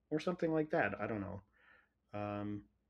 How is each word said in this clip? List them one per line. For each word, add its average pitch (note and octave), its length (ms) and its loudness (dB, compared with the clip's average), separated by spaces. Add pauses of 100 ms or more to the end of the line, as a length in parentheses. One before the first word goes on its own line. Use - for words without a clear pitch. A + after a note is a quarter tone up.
or D#3 100 2
something F3 320 0
like D#3 180 2
that. A#2+ 300 2
I G#2+ 60 -2
don't A2 160 0
know. F#2+ 200 -6 (720)
Um, G#2 480 -2 (280)